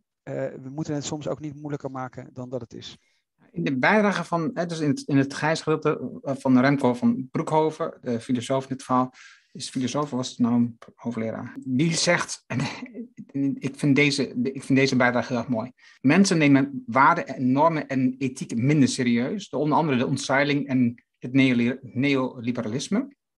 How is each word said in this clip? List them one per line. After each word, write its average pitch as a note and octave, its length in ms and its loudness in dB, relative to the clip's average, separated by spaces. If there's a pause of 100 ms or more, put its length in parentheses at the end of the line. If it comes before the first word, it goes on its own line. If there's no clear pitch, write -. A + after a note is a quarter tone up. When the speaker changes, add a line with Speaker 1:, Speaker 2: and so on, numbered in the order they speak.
(220)
Speaker 1:
eh, C3+ 120 -12
we C3+ 360 -8
moeten D3+ 240 -6
het C#3+ 100 -6
soms D3+ 240 -8
ook C#3 120 -6
niet D3 140 -12
moeilijker C#3+ 360 -8
maken C3 420 -12
dan B2 160 -12
dat B2+ 120 -8
het A2+ 140 -18
is. - 240 -16 (520)
Speaker 2:
In E3+ 140 -6
de C#3 140 -2
bijdrage F3+ 460 2
van, E3 300 -2
hè, E3+ 120 -4
dus E3 140 -6
in D3+ 80 0
het, C#3 120 0
in C#3+ 160 0
het C#3 160 2
grijs D#3 280 -2
gedeelte, D3+ 600 -2
eh, C#3 140 -4
van B2+ 240 4
Remco C3 340 4
van A#2+ 360 0
Broekhoven, D#3 720 -2
de A#2+ 200 -4
filosoof C3 420 -2
in - 60 -14
dit C3 140 -8
verhaal, B2+ 300 0 (400)
is - 180 -12
filosoof, C#3+ 400 -4
was B2+ 180 -4
het - 100 -16
nou A#2+ 160 2
een A#2+ 240 0 (160)
hoogleraar, A2+ 680 -8
die C3+ 320 0
zegt, - 540 -2
en B2 120 -4
<laughs> C#3 1000 -6 (100)
ik - 80 -10
vind C#3+ 200 4
deze, C#3 320 2 (140)
ik C3+ 200 -4
vind C3+ 160 4
deze C3+ 180 4
bijdrage B2 320 2
heel A#2+ 140 -2
erg - 60 -8
mooi. B2 240 -4 (280)
"Mensen F3+ 380 4
nemen C#3 480 4
waarden C#3+ 400 4
en B2+ 260 0
normen D3+ 360 2
en C3 300 0
ethiek C3 380 -6
minder C3+ 320 4
serieus, C3 600 -2
door C3 120 -4
onder D3+ 180 0
andere D3 200 0
de C3 80 0
ontzeiling C#3+ 600 0
en B2 360 0 (140)
het B2 140 -10
neoli-, B2+ 500 2
neoliberalisme." B2+ 1300 -4 (220)